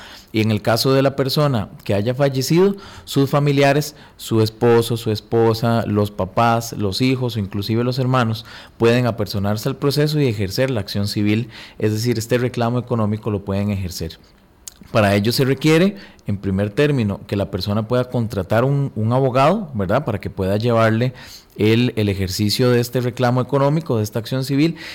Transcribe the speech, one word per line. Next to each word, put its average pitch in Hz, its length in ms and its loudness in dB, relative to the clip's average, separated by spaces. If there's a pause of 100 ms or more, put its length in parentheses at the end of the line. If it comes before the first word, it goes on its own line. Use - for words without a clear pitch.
(320)
Y 110 80 -2
en 110 120 2
el 104 100 0
caso 127 320 2
de 135 80 4
la 139 160 0
persona 135 520 0 (140)
que 110 100 -2
haya 104 220 0
fallecido, 143 640 2 (260)
sus 139 260 0
familiares, 143 680 2 (200)
su 110 260 0
esposo, 117 540 4
su 110 160 -4
esposa, 113 760 0
los 104 260 0
papás, 117 600 0
los 101 300 -4
hijos, 127 340 0
o 113 40 -2
inclusive 107 440 -2
los 127 160 -2
hermanos, 123 460 0 (320)
pueden 117 280 4
apersonarse 107 640 -2
al 143 80 -2
proceso 147 460 0
y 139 60 2
ejercer 107 420 -2
la 120 100 -2
acción 101 300 -4
civil, 107 400 0 (280)
es 110 140 0
decir, 110 260 0
este 113 200 -2
reclamo 120 420 -2
económico 110 520 -2
lo 101 120 -4
pueden 101 280 -2
ejercer. 87 460 -6 (720)
Para 104 240 4
ello 104 180 2
se 143 100 0
requiere, 156 520 2 (300)
en 101 120 -4
primer 101 320 -2
término, 127 580 0
que - 80 -4
la 98 160 -2
persona 104 340 -2
pueda 123 240 -2
contratar 110 540 -2
un, 139 320 -2
un 110 160 -2
abogado, 135 640 2
¿verdad? 104 320 -2
Para 104 160 -4
que 98 80 -8
pueda 98 280 -2
llevarle 113 560 2 (420)
el, 113 400 2
el 104 140 0
ejercicio 101 600 0
de 120 120 4
este 120 180 -4
reclamo 123 400 0
económico, 139 580 0
de 107 60 0
esta 110 160 -4
acción 131 240 -6
civil, 143 320 0 (200)